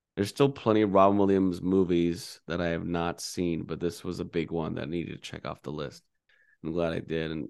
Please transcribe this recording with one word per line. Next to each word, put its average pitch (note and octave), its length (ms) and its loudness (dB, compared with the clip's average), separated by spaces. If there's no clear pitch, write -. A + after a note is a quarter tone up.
there's G2+ 140 0
still C#3+ 200 4
plenty A2 320 2
of G2+ 120 2
Robin G2 240 8
Williams F#2+ 440 4
movies F2 840 2
that E2 140 -4
I F2 60 0
have E2+ 180 -2
not E2+ 360 -2
seen, E2+ 420 -2
but E2 160 -8
this E2+ 240 -4
was F2+ 160 -6
a F2 60 -6
big E2 260 -4
one E2 240 -4
that E2 80 -6
I - 20 -6
needed D#2+ 280 -6
to - 180 -14
check - 160 -12
off - 140 -10
the C2+ 100 -8
list. D2+ 320 -8
I'm D#2+ 100 -6
glad E2+ 200 0
I F2 60 -4
did. D#2+ 320 -4
And D#2 180 -6